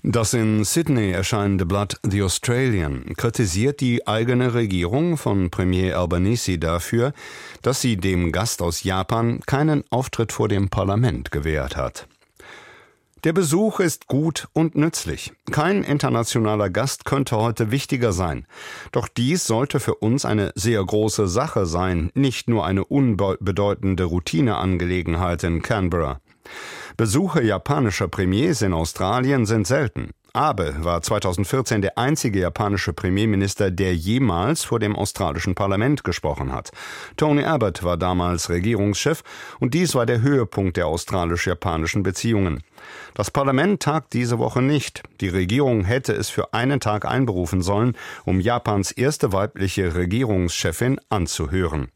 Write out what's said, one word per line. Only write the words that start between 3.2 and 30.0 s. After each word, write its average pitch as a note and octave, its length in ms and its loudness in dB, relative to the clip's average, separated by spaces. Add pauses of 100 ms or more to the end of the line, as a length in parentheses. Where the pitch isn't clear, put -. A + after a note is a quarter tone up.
die A#2+ 260 0
eigene B2 460 2
Regierung A#2 640 0
von G2 320 0
Premier F#2 500 0
Albanese F2+ 580 0
dafür, F2 540 0 (520)
dass B2+ 180 0
sie A#2 160 2
dem F2 340 2
Gast F#2+ 300 -2
aus F2 220 -2
Japan A2+ 600 0
keinen D3 440 2
Auftritt A#2+ 420 -2
vor A2 160 0
dem G2 220 0
Parlament G2 600 0
gewährt D2 440 -2
hat. - 320 -6 (1200)
Der E3 80 2
Besuch F#3+ 480 2
ist - 260 -2
gut D3+ 460 0
und D#3+ 220 2
nützlich. - 580 -2 (180)
Kein F3+ 320 2
internationaler A2+ 840 0
Gast A2 340 -2
könnte C3+ 320 0
heute A2 340 0
wichtiger A#2+ 440 0
sein. E2 340 -2 (460)
Doch A#2 160 -2
dies D3 360 0
sollte B2 360 0
für - 140 -2
uns A#2 280 0
eine G#2+ 320 0
sehr G#2+ 260 0
große G#2+ 460 2
Sache A2 380 0
sein, F2 480 0
nicht C3 340 0
nur A2 180 2
eine F#2+ 200 0
unbedeutende G2 1200 0
Routineangelegenheit F2 1400 0
in E2+ 180 0
Canberra. E2+ 600 -2 (720)
Besuche D3 480 2
japanischer G#2+ 640 0
Premiers G#2 540 0
in G2 120 2
Australien A2+ 720 0
sind G#2+ 220 2
selten. B2 420 -2 (240)